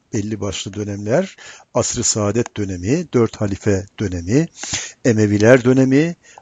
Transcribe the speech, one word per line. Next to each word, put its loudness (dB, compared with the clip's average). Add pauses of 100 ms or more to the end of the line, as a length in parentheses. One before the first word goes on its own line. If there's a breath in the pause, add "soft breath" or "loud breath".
(140)
belli -4
başlı -8
dönemler, -4 (380 loud breath)
Asr-ı -2
Saadet -2
dönemi, -4
Dört 2
Halife -2 (140)
dönemi, 0 (580 loud breath)
Emeviler 4
dönemi, 2 (260 loud breath)